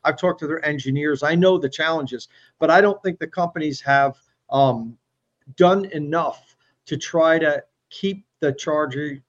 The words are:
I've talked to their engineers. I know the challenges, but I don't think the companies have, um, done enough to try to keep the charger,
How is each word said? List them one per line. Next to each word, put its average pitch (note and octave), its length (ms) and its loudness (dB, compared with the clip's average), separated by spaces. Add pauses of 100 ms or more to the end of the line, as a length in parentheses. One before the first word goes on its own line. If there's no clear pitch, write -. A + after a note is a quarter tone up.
I've D3+ 120 0
talked F3+ 240 -2
to D3+ 80 -6
their D#3 160 -6
engineers. C#3+ 580 -2
I D#3 140 0
know F#3 200 4
the C#3 120 -2
challenges, D3+ 600 -6 (300)
but D#3+ 120 2
I F3 100 8
don't G3+ 220 2
think F#3 180 -6
the D#3+ 80 -8
companies E3 540 -6
have, C#3 360 2 (320)
um, A#2+ 480 0 (580)
done F#3 300 4
enough D#3 680 -6 (300)
to D3 100 -6
try D#3+ 420 2
to D3 240 0 (280)
keep G3 340 -6 (140)
the C#3 140 0
charger, C#3+ 760 -4